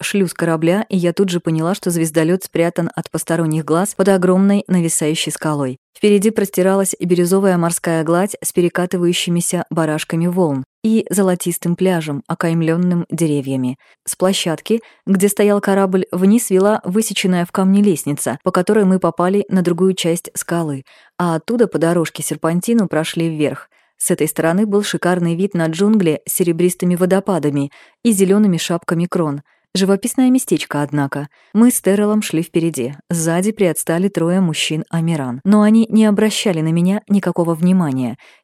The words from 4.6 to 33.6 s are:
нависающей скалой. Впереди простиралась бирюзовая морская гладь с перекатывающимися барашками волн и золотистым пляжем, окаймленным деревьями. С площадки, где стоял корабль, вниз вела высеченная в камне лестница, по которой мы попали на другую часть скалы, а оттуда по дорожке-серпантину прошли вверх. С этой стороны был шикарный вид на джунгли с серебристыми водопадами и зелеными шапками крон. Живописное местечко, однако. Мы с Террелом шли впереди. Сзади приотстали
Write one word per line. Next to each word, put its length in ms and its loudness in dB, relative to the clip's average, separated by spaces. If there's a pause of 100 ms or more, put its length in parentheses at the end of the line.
нависающей 640 0
скалой. 460 -4 (160)
Впереди 360 4
простиралась 680 0
бирюзовая 600 2
морская 460 -2
гладь 380 0
с 100 -6
перекатывающимися 1160 -2
барашками 560 -2
волн 380 0 (180)
и 280 0
золотистым 640 0
пляжем, 520 -2
окаймленным 840 0
деревьями. 680 -2 (300)
С 80 -6
площадки, 680 -2 (240)
где 220 2
стоял 320 2
корабль, 520 0
вниз 380 2
вела 340 2
высеченная 600 -2
в 80 -12
камне 300 2
лестница, 600 -2
по 60 -2
которой 340 2
мы 140 2
попали 500 0
на 140 0
другую 320 0
часть 400 -4
скалы, 500 -6 (340)
а 160 0
оттуда 320 0
по 120 -2
дорожке-серпантину 1120 -2
прошли 400 -2
вверх. 400 -4 (300)
С 120 -4
этой 180 0
стороны 380 0
был 160 0
шикарный 520 -2
вид 200 -2
на 120 0
джунгли 600 2
с 80 -6
серебристыми 600 0
водопадами 800 0 (320)
и 80 2
зелеными 460 2
шапками 480 -4
крон. 360 -2 (340)
Живописное 540 2
местечко, 500 0
однако. 480 -4 (240)
Мы 180 4
с 120 -2
Террелом 400 2
шли 200 -2
впереди. 520 -2 (160)
Сзади 420 0
приотстали 560 0